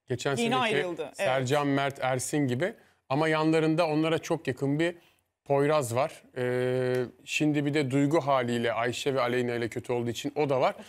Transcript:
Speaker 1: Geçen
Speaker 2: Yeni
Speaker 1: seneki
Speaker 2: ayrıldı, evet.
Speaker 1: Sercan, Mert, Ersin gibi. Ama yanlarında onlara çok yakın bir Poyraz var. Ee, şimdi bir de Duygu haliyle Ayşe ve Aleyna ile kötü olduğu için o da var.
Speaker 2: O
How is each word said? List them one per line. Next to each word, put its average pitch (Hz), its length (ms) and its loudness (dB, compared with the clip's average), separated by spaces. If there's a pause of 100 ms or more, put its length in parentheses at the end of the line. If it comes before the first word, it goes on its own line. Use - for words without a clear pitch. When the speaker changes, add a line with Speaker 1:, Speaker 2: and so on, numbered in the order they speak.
Speaker 1:
Geçen 127 240 -4
Speaker 2:
Yeni 135 80 0
Speaker 1:
seneki 233 160 0
Speaker 2:
ayrıldı, 175 500 -2
evet. - 120 -16
Speaker 1:
Sercan, 143 500 0
Mert, 139 340 0
Ersin 131 460 0
gibi. 143 260 -2 (360)
Ama 151 180 2
yanlarında 160 600 2
onlara 156 320 0
çok - 280 -4
yakın 139 320 0
bir 175 160 0 (500)
Poyraz 139 500 2
var. 143 280 -2 (140)
Ee, 127 680 0 (200)
şimdi 151 400 2
bir 147 80 0
de 143 180 0
Duygu 143 300 4
haliyle 120 520 0
Ayşe 123 400 -2
ve 131 80 2
Aleyna 123 340 0
ile 117 140 -2
kötü 123 240 -6
olduğu 120 160 -2
için 139 260 -6
o 151 140 0
da 131 120 0
var. 196 180 2
Speaker 2:
O 214 100 -18